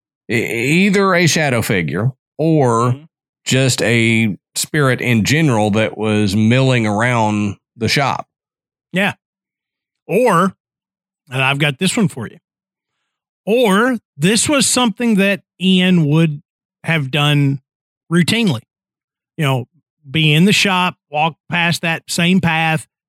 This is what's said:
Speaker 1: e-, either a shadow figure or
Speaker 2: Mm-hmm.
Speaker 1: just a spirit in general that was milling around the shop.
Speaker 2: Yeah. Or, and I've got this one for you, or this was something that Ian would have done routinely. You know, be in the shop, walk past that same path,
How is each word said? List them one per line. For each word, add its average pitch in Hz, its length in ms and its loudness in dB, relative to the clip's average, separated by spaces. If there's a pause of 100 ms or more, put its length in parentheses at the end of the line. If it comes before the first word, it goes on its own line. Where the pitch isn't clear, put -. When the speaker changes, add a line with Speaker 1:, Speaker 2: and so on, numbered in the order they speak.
(300)
Speaker 1:
e-, 117 40 -4 (520)
either 196 280 2
a 175 120 2
shadow 139 360 0
figure 95 500 -2 (260)
or 127 540 2
Speaker 2:
Mm-hmm. 143 120 -10 (400)
Speaker 1:
just 131 380 0
a 113 540 0 (180)
spirit 135 460 -2
in 113 240 0
general 120 480 0
that 107 240 -2
was 107 400 -2
milling 120 500 2
around 104 680 -2 (200)
the 113 120 -4
shop. 135 380 -2 (680)
Speaker 2:
Yeah. 180 220 -2 (920)
Or, 190 480 2 (760)
and 131 120 -4
I've 139 160 0
got 147 200 -2
this 185 180 -2
one 202 120 0
for 110 200 -12
you, - 100 -20 (1080)
or 226 520 2 (180)
this 190 320 0
was 277 180 0
something 240 500 0
that 196 260 0 (180)
Ian 185 460 2
would 151 360 0 (420)
have 151 260 -2
done 143 500 0 (520)
routinely. 175 500 0 (720)
You 160 80 -4
know, 131 240 -2 (420)
be 156 220 0
in 160 140 4
the 208 60 2
shop, 180 440 -2 (140)
walk 151 260 -4 (120)
past 175 340 -2
that 165 280 -6
same 175 300 0
path, 160 460 -2 (220)